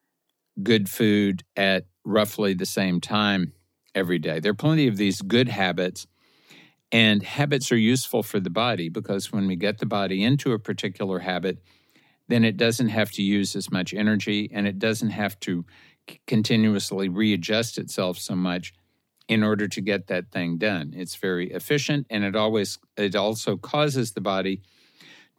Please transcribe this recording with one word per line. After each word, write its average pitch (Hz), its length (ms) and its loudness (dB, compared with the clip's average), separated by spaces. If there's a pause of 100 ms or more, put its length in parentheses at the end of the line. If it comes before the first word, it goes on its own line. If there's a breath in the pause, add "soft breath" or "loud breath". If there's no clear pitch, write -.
(600)
good 104 280 4
food 104 540 2 (120)
at 95 300 2 (200)
roughly 104 480 2
the 92 120 -2
same 90 360 0
time 101 520 0 (420)
every 87 240 0
day. 80 200 -4
There 101 120 0
are 104 40 -4
plenty 147 320 2
of 104 100 0
these 98 240 0
good 117 280 2
habits, 92 580 -2 (840 soft breath)
and 107 320 6
habits 143 480 0
are 123 60 6
useful 117 440 2
for 107 180 -4
the 92 100 -2
body 95 400 0
because 101 420 -4
when 98 160 0
we 92 80 0
get 101 240 -2
the 127 60 -2
body 98 380 0
into 135 280 2
a 107 80 0
particular 95 600 -4
habit, 90 400 -4 (680 soft breath)
then 117 180 4
it 110 100 2
doesn't 117 340 2
have 107 220 0
to 104 100 -6
use 98 360 0
as - 140 -8
much 92 220 -2
energy, 104 600 0
and 101 120 -2
it 98 140 -4
doesn't 110 300 0
have 98 320 -4
to 87 240 -4 (440 soft breath)
c-, - 180 -20
continuously 107 840 2
readjust 107 680 0
itself 90 400 -4
so - 180 -6
much 90 380 -2 (540)
in 110 160 2
order 104 240 0
to 98 140 -8
get 98 260 -2
that 90 240 -4
thing 85 260 -4
done. 82 380 -2
It's 90 200 -10
very 92 360 -4
efficient, 143 580 -2
and 104 140 -2
it 98 120 -2
always, 107 440 0 (160)
it 101 200 0
also 104 420 -2
causes 135 560 -2
the 104 80 -6
body 95 400 -2 (760 soft breath)